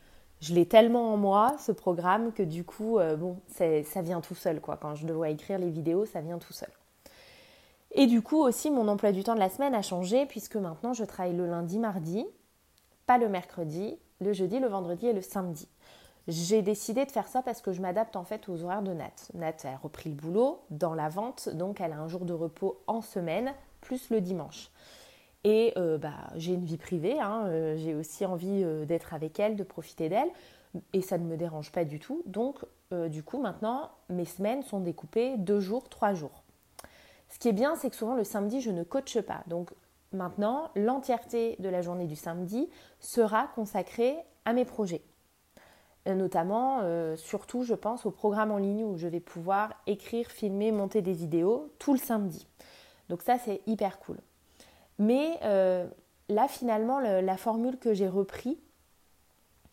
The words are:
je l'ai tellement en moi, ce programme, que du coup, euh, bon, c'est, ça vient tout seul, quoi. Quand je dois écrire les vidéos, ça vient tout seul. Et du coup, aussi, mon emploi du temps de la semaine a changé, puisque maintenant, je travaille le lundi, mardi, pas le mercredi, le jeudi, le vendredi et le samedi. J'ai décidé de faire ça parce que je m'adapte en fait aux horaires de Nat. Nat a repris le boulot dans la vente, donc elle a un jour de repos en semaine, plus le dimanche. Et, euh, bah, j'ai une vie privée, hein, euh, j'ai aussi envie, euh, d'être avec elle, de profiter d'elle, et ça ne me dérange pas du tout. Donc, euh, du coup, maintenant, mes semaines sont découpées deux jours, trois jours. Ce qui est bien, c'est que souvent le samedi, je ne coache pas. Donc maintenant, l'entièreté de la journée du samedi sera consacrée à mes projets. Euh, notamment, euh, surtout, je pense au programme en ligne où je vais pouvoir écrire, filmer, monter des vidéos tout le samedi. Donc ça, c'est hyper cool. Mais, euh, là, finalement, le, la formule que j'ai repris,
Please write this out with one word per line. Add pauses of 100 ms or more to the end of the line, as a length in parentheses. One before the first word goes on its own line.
(400)
je
l'ai
tellement
en
moi,
ce
programme,
que
du
coup,
euh,
bon, (100)
c'est,
ça
vient
tout
seul,
quoi.
Quand
je
dois
écrire
les
vidéos,
ça
vient
tout
seul. (1200)
Et
du
coup,
aussi,
mon
emploi
du
temps
de
la
semaine
a
changé,
puisque
maintenant,
je
travaille
le
lundi,
mardi, (800)
pas
le
mercredi, (240)
le
jeudi,
le
vendredi
et
le
samedi. (580)
J'ai
décidé
de
faire
ça
parce
que
je
m'adapte
en
fait
aux
horaires
de
Nat. (220)
Nat
a
repris
le
boulot
dans
la
vente,
donc
elle
a
un
jour
de
repos
en
semaine, (300)
plus
le
dimanche. (760)
Et,
euh,
bah, (200)
j'ai
une
vie
privée,
hein,
euh,
j'ai
aussi
envie,
euh,
d'être
avec
elle,
de
profiter
d'elle, (640)
et
ça
ne
me
dérange
pas
du
tout.
Donc, (380)
euh,
du
coup,
maintenant, (180)
mes
semaines
sont
découpées
deux
jours,
trois
jours. (840)
Ce
qui
est
bien,
c'est
que
souvent
le
samedi,
je
ne
coache
pas.
Donc (400)
maintenant,
l'entièreté
de
la
journée
du
samedi (300)
sera
consacrée (300)
à
mes
projets. (1040)
Euh,
notamment,
euh,
surtout,
je
pense
au
programme
en
ligne
où
je
vais
pouvoir (140)
écrire,
filmer,
monter
des
vidéos
tout
le
samedi. (640)
Donc
ça,
c'est
hyper
cool. (800)
Mais,
euh, (420)
là,
finalement,
le,
la
formule
que
j'ai
repris, (1160)